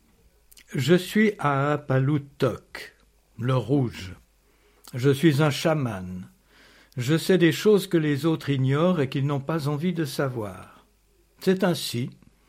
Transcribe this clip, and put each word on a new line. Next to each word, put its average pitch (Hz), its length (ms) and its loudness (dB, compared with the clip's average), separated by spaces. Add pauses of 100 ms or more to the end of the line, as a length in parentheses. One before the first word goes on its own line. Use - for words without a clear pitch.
(720)
Je 151 220 2
suis 202 420 0
Ahapalootok, 135 1600 -2 (420)
le 127 180 -2
rouge. 113 600 -2 (800)
Je 131 160 2
suis 143 320 4
un 147 80 4
chaman. 101 760 -4 (680)
Je 127 180 0
sais 180 220 2
des 165 140 6
choses 190 340 4
que 175 120 0
les 151 280 0
autres 160 240 0
ignorent 143 500 2
et 131 80 0
qu'ils 139 200 -2
n'ont 143 120 -2
pas 151 280 -4
envie 151 260 -2
de 160 120 -2
savoir. 113 840 -8 (540)
C'est 185 220 2
ainsi. 147 460 -2 (400)